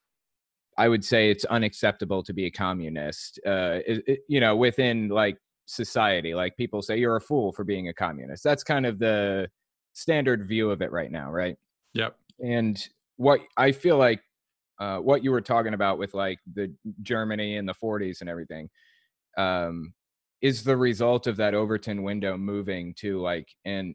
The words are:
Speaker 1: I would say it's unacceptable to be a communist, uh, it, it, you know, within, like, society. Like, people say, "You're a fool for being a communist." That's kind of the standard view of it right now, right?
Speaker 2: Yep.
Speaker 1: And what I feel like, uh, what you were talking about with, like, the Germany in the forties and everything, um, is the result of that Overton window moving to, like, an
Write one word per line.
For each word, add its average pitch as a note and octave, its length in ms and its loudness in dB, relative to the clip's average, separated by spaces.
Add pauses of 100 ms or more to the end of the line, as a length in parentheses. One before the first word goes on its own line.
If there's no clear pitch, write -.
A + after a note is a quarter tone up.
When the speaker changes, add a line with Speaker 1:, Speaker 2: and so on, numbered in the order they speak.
(760)
Speaker 1:
I A2+ 120 6
would A2+ 160 2
say A2 260 4
it's G2+ 140 0
unacceptable G#2 800 0
to - 80 -10
be F#2+ 140 -2
a E2+ 40 -2
communist, D#2+ 960 -6
uh, F#2 400 0
it, A2+ 200 -2
it, C3+ 220 2
you C#3+ 120 2
know, A2 160 6
within, A#2 520 2
like, G#2 300 2 (280)
society. G2 680 0
Like, F2+ 220 -2
people A2 260 -4
say, A2 160 -2
"You're A#2 180 2
a G#2+ 40 0
fool A2+ 320 -2
for G#2 120 -6
being F#2 240 -4
a E2+ 60 -8
communist." D2 500 -6
That's D3 200 2
kind C#3 220 0
of G#2+ 120 -2
the G2+ 500 0 (440)
standard B2+ 560 0
view A2 220 2
of F#2 120 -2
it - 100 -4
right E2 180 -4
now, C#2+ 200 -8
right? F2+ 260 -2 (380)
Speaker 2:
Yep. A2+ 220 -4 (240)
Speaker 1:
And A#2 480 -2 (280)
what C3+ 240 6 (160)
I C3+ 160 6
feel D#3 240 4
like, A#2+ 240 6 (580)
uh, G2 200 -4
what A2 240 2
you C3+ 80 0
were B2 100 2
talking A2+ 340 2
about G2 240 2
with, G2 140 -4
like, G2 260 -2 (140)
the F#2+ 220 -6 (280)
Germany G#2+ 540 -2
in G2+ 100 -4
the F#2 80 -4
forties G#2 460 -4
and F2 80 -12
everything, D#2+ 400 -10 (720)
um, F2 560 -2 (500)
is B2 180 2
the C3 140 2
result A#2+ 500 2
of G#2+ 120 -2
that G#2 160 2
Overton G#2+ 480 -2
window G2 340 -2
moving F#2+ 600 -6
to, G2 200 -4
like, F2 300 -4 (160)
an F#2+ 300 -6